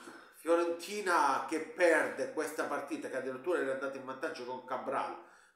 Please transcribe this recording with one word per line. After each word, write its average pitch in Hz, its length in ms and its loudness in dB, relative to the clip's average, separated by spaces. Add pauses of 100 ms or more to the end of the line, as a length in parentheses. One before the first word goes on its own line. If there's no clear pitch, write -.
(360)
Fiorentina 170 1080 2
che 156 140 -2
perde 151 720 4
questa 151 320 -2
partita, 143 460 -4
che 131 80 -4
addirittura 131 400 -2
era 135 140 0
andata 135 260 -4
in 127 80 -10
vantaggio 127 400 -6
con 123 180 -8
Cabral, 120 580 -4 (340)